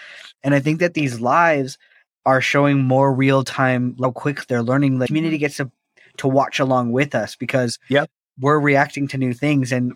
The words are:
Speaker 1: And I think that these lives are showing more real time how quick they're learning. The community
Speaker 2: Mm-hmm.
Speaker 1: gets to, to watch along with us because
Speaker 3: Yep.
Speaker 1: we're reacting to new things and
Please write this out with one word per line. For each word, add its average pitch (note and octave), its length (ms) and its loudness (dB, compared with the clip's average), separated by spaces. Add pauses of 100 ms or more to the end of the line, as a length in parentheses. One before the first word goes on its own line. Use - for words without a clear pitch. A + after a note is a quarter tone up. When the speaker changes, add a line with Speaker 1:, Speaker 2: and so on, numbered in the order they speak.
(440)
Speaker 1:
And C#3 100 0
I C#3 60 4
think D3+ 200 -2
that F3 140 0
these C3 280 -2
lives C#3 560 2 (480)
are C3 160 4
showing C#3+ 420 2
more C3+ 300 2
real C3+ 300 2
time B2 580 -2
how B2+ 100 0
quick - 360 -8
they're A#2+ 160 -2
learning. C3 360 0
The B2 80 0
community D#3+ 300 -2
Speaker 2:
Mm-hmm. C#3+ 40 -4
Speaker 1:
gets C#3+ 160 -4
to, C3+ 140 -6 (460)
to C#3+ 100 -4
watch C3+ 320 0
along B2+ 320 0
with C#3 240 -2
us G#2+ 200 -4
because B2 440 -4 (100)
Speaker 3:
Yep. C#3+ 200 0 (300)
Speaker 1:
we're C#3+ 200 2
reacting C#3+ 500 0
to C#3 80 -8
new B2+ 160 -2
things C3+ 380 0
and B2 240 -2